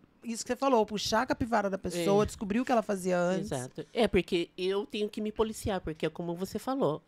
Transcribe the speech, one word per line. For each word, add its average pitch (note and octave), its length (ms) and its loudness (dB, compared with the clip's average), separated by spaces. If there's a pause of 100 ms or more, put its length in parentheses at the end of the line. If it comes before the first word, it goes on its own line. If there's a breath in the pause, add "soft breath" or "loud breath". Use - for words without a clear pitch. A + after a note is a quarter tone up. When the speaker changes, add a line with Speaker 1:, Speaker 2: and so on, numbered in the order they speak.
(220)
Speaker 1:
isso A3+ 220 -8
que - 80 -20
você A#3 40 -4
falou, A#3 280 4
puxar G#3+ 380 0
a C4 40 -2
capivara A3 440 0
da F#3+ 80 -4
pessoa, F#3 460 2
Speaker 2:
É. - 20 -4
Speaker 1:
descobrir G3+ 340 -2
o C4 60 0
que - 40 0
ela A#3 120 4
fazia F#3 360 0
antes. F3+ 340 0
Speaker 2:
Exato. C3 380 -6
É, A#3 160 2
porque E3+ 480 0
eu F#3+ 300 -2
tenho G#3+ 240 -4
que - 100 -10
me G#3+ 140 -4
policiar, A3 480 -2
porque D#3+ 240 -6
é D#3 60 2
como E3+ 240 -6
você F#3 240 -6
falou, A#3 500 0